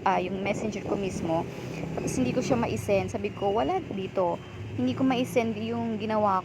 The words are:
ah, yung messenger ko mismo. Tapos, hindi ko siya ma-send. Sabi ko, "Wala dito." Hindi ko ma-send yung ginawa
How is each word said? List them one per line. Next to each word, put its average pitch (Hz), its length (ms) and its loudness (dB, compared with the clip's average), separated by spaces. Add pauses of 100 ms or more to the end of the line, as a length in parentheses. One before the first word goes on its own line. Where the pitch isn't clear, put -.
ah, 180 160 4
yung 190 240 -2
messenger 208 400 -2
ko - 80 -2
mismo. 190 560 0 (480)
Tapos, - 240 -2
hindi 247 160 2
ko 254 80 2
siya 240 160 2
ma-send. 202 560 2
Sabi 202 160 -4
ko, 202 240 0
"Wala 311 240 2 (160)
dito." 190 400 0 (400)
Hindi 254 160 2
ko 262 160 2
ma-send 247 480 2
yung 226 400 -2
ginawa 208 480 2